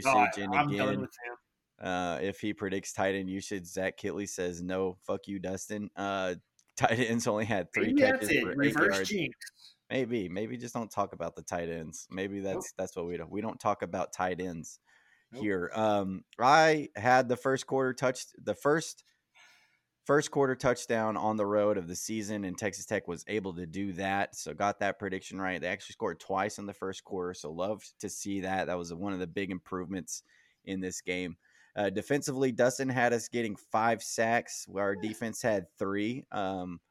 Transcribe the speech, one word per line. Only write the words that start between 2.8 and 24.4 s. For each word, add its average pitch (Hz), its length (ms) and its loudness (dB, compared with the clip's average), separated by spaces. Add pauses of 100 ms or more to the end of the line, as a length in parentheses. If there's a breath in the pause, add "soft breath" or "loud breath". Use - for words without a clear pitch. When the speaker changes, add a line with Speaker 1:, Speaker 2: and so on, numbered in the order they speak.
Speaker 2:
tight 98 220 2
end 95 140 -2
usage, 95 360 -6
Zach 92 320 -2
Kitley 98 320 -4
says, 90 320 -4
"No, 92 420 -2
fuck 98 240 -4
you, 98 120 -6
Dustin." 95 560 -6
Uh, 95 400 -2 (200)
<laughs> - 220 -20
tight 113 220 4
ends 117 280 2
only 107 180 2
had 101 280 0
three - 200 2
Speaker 1:
Maybe 285 80 6
that's 254 260 6
Speaker 2:
catches - 20 2
Speaker 1:
it. 139 140 4
Speaker 2:
for - 200 0
eight - 120 4
Speaker 1:
Reverse - 40 4
Speaker 2:
yards. 190 300 4
Speaker 1:
jinx. 170 260 -2 (540 soft breath)
Speaker 2:
Maybe, 117 400 0
maybe 110 280 -4
just 120 180 -8
don't 113 160 -4
talk 101 220 0
about 85 220 -6
the 85 80 -12
tight 85 260 -2
ends. 80 420 -8
Maybe 98 380 -2
Speaker 1:
Nope. 92 140 -2
Speaker 2:
that's, - 140 -14
that's 92 180 -6
what 85 120 -4
we 87 100 -4
do. 82 120 -10
We 98 120 -4
don't 107 180 -6
talk 104 220 0
about 92 320 -4
tight 92 280 -2
ends 85 380 -8 (520 soft breath)
Speaker 1:
Nope. 120 100 -12
Speaker 2:
here. 95 320 0
Um, 101 520 2 (140)
I 156 560 6
had 123 340 6
the 123 80 2
first 135 300 0
quarter 131 260 0
touch, 131 320 -2 (120)
the - 180 -2
first, - 480 0 (1000 soft breath)
first 143 260 4
quarter 135 240 2
touchdown 113 640 2
on 107 200 0
the 104 80 2
road 104 320 4
of 87 100 -4
the 90 80 -6
season, 104 480 -4
and 90 140 -6
Texas 101 280 -4
Tech 101 220 -2
was 85 200 -6
able 98 280 -2
to 87 100 -6
do 95 280 -4
that. 95 420 0
So - 180 -8